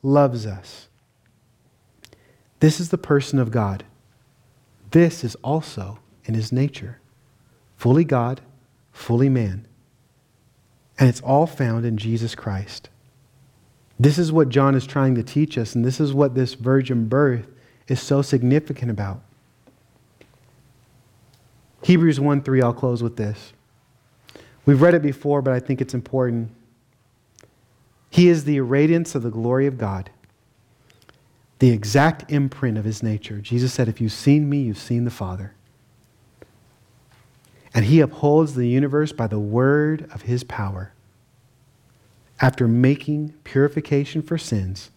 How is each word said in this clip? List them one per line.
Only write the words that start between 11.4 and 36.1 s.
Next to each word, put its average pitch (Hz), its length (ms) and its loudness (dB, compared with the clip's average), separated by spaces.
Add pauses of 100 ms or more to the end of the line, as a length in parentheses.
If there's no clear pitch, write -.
found 117 380 -4
in 113 140 -2
Jesus 113 380 -4
Christ. - 540 -10 (1080)
This 143 180 4
is 165 140 0
what 156 180 4
John 135 260 2
is 131 100 -2
trying 135 300 0
to 113 80 -2
teach 151 340 -2
us, 113 180 -6
and 117 80 0
this 127 160 -4
is 143 140 -2
what 139 220 2
this 127 180 -2
virgin 127 560 0
birth 127 380 0 (400)
is 131 120 -4
so 143 220 0
significant 131 680 0
about. 101 300 -8 (2500)
Hebrews 165 380 4
one 139 240 2
three, 131 180 2
I'll 120 100 4
close 120 320 -2
with 117 140 -6
this. 104 340 -6 (1120)
We've 139 160 6
read 175 120 6
it 170 80 2
before, 143 400 -2
but 131 120 0
I 127 60 0
think 127 220 -4
it's 131 140 -6
important. 120 560 -4 (1700)
He 175 120 8
is 160 160 2
the 143 160 0
radiance 156 520 2
of 135 80 -4
the 117 80 -4
glory 120 380 0
of 135 100 -4
God, 98 320 -6 (1500)
the 127 100 6
exact 120 640 0
imprint 135 440 -2
of 107 80 -6
his 107 200 -6
nature. 107 380 -6
Jesus 120 300 -2
said, 120 160 -2
"If 110 140 -6
you've 110 100 -2
seen 147 380 2
me, 143 140 -2
you've 110 160 -6
seen 120 260 -4
the 117 60 -4
Father." 98 420 -10 (2250)